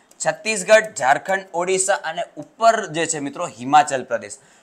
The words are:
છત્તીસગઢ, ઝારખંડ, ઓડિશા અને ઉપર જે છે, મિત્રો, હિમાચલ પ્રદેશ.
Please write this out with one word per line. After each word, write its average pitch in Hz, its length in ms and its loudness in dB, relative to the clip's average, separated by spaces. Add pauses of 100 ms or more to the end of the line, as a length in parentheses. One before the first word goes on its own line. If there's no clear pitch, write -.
(200)
છત્તીસગઢ, 214 760 0
ઝારખંડ, 147 480 0 (100)
ઓડિશા 185 400 0
અને 165 280 -8 (140)
ઉપર 220 500 0
જે 160 200 -2
છે, 160 120 -4
મિત્રો, 143 280 -6
હિમાચલ 135 580 2
પ્રદેશ. 107 340 -8 (240)